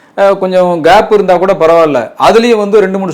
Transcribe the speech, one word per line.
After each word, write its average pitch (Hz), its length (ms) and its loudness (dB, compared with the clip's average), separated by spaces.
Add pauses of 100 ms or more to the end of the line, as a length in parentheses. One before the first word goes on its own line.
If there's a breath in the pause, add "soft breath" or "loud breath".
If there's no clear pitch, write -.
(180 soft breath)
அ, 196 160 2
கொஞ்சம் 185 460 -2
கேப் 196 320 2
இருந்தா 185 240 0
கூட 190 160 0
பரவாயில்ல, 160 580 0 (100)
அதுலயும் 220 360 2
வந்து 208 240 0
ரெண்டு 190 180 -2
மூணு 190 160 -6